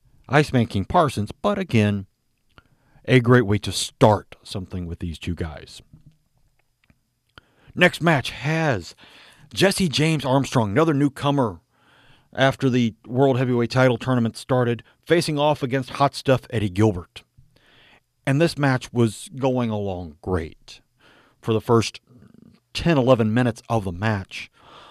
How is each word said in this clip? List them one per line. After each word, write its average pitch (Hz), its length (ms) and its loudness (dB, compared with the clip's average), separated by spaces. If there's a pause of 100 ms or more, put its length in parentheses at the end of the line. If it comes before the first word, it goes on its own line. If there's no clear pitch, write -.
(300)
Iceman 131 380 2
King 95 180 -4
Parsons, 135 460 -2
but 202 260 -4
again, 104 480 0 (1000)
a 127 140 4
great 123 280 4
way 104 120 0
to 95 120 -6
start - 720 2
something 92 420 -10
with 85 140 -10
these 85 180 -8
two - 160 -8
guys. - 480 -12 (1900)
Next - 260 2
match 165 300 0
has 147 640 -4 (580)
Jesse 185 360 0
James 151 340 0
Armstrong, 127 460 0
another 151 240 2
newcomer 139 680 -2 (680)
after 135 380 0
the 120 240 2 (140)
World 127 320 2
Heavyweight 120 320 0
title 131 260 2
tournament 120 400 -2
started, 120 460 -2 (200)
facing 156 360 0
off 147 240 0
against 131 280 -4
Hot 139 220 0
Stuff - 280 0 (100)
Eddie 104 180 -2
Gilbert. 90 540 0 (1040)
And 139 140 0
this 165 180 0
match 135 360 -2
was 117 420 -2
going 127 360 -2
along 90 500 -8
great - 600 -6 (600)
for 117 120 -2
the 107 80 0
first - 400 0 (720)
ten, 165 260 0
eleven 117 340 4
minutes 123 340 -2
of 113 160 -2
the 95 80 -6
match 98 600 -6 (400)